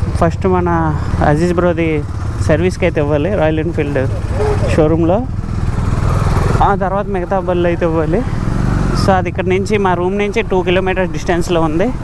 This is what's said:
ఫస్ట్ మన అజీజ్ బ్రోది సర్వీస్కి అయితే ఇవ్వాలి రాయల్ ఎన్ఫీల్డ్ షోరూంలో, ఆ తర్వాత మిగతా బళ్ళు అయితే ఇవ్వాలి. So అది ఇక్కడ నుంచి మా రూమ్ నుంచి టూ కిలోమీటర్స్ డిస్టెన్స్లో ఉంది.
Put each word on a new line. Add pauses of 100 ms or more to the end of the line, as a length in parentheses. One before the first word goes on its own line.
(220)
ఫస్ట్
మన (640)
అజీజ్
బ్రోది (580)
సర్వీస్కి
అయితే
ఇవ్వాలి (100)
రాయల్
ఎన్ఫీల్డ్ (720)
షోరూంలో, (1500)
ఆ (100)
తర్వాత
మిగతా (100)
బళ్ళు
అయితే
ఇవ్వాలి. (800)
So
అది
ఇక్కడ
నుంచి (100)
మా
రూమ్
నుంచి (120)
టూ (100)
కిలోమీటర్స్
డిస్టెన్స్లో
ఉంది. (180)